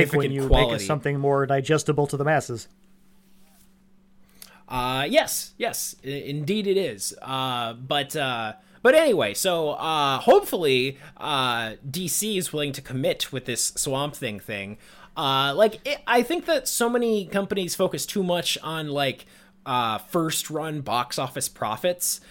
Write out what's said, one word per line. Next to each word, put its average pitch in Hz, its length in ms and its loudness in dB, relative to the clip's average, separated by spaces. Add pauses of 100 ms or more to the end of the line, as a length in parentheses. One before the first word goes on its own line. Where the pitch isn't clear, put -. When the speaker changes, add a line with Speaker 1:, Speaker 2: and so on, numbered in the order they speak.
(120)
Speaker 1:
when 147 100 2
Speaker 2:
significant 139 100 -2
Speaker 1:
you 135 140 -2
Speaker 2:
quality. 127 240 6
Speaker 1:
make 113 100 -2
something 143 380 -2
more 139 260 4
digestible 143 640 2
to 143 100 -4
the 139 80 -2
masses. 135 420 0 (2000)
Speaker 2:
Uh, 127 400 -2
yes, - 500 0
yes, - 460 -6
i-, 127 60 -10
indeed 147 580 -4
it 190 100 2
is. 131 440 -4
Uh, 127 520 -4
but, 135 420 -2
uh, 120 380 -2 (280)
but 262 140 8
anyway, 196 380 6
so, 165 380 0
uh, 143 480 0
hopefully, 147 800 4 (200)
uh, 123 560 -2 (160)
D 175 180 -6
C 208 300 -2
is 175 140 -4
willing 147 220 -2
to 143 80 -10
commit 135 500 -2
with 127 140 -8
this - 300 -4
Swamp 143 400 -2
Thing 110 240 -6
thing. 101 380 -8 (380)
Uh, 139 400 2
like, 214 320 4
it, 285 200 -4
I 240 160 4
think 320 220 -2
that 320 220 0
so 233 220 0
many 233 360 0
companies 196 500 -2
focus 180 300 0
too - 180 -2
much 175 400 0
on, 156 260 -6
like, 139 360 -2 (400)
uh, 120 340 0
first 160 500 -2
run 151 320 -4
box 120 360 -2
office 135 320 -4
profits. 127 680 -2 (120)